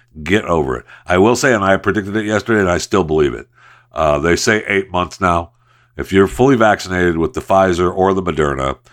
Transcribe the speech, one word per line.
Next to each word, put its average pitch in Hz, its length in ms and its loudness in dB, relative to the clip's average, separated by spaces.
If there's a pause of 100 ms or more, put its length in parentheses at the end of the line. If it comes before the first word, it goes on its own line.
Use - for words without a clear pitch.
(220)
Get 95 240 0
over 69 320 0
it. - 80 -16 (180)
I 90 140 0
will 117 180 4
say, 135 160 0
and 104 100 0
I 98 140 2
predicted 98 400 -2
it 107 80 -2
yesterday, 107 360 0
and 90 100 2
I 90 80 0
still 92 260 0
believe 76 300 0
it. 55 140 -16 (440)
Uh, 73 260 0
they 82 160 0
say 107 320 -2
eight 95 240 -2
months 90 300 -6
now. 85 320 -2 (460)
If 67 120 -8
you're 95 160 4
fully 131 300 2
vaccinated 92 640 0
with 80 160 -4
the 76 80 -8
Pfizer 90 520 2
or 95 200 2
the 95 80 -4
Moderna, 71 560 -4 (140)